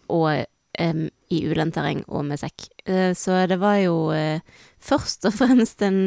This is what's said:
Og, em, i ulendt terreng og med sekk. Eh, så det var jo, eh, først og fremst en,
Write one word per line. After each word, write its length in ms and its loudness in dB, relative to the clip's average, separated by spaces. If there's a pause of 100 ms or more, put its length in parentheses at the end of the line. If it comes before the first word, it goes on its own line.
Og, 400 0 (320)
em, 320 -2 (240)
i 160 0
ulendt 260 -2
terreng 320 -4
og 240 -6
med 80 -6
sekk. 300 -12 (160)
Eh, 340 0
så 220 0 (100)
det 100 0
var 220 2
jo, 140 2 (180)
eh, 300 -2 (320)
først 500 -2
og 140 2
fremst 420 4
en, 260 2